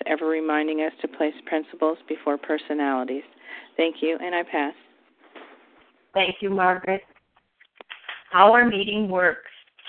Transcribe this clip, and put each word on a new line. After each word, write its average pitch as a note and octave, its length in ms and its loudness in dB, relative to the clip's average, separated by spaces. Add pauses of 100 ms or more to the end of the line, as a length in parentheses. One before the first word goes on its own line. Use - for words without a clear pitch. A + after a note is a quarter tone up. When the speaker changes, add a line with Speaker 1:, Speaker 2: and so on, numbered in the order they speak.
Speaker 1:
ever D#3 200 -2
reminding D#3 540 -2
us D#3 200 -2
to D3+ 80 -4
place D3+ 260 -4 (120)
principles D#3+ 500 -2 (120)
before D3+ 280 -4
personalities. C#3+ 880 -4 (560)
Thank E3 240 0
you, D#3+ 180 -2
and F3 140 -6
I F3 80 0
pass. D3+ 320 -4 (1400)
Speaker 2:
Thank F#3+ 280 0
you, G3 100 -4
Margaret. F#3+ 520 0 (1300)
How G3 220 10
our A#3+ 160 6
meeting G#3 400 -2
works. F3+ 420 0 (380)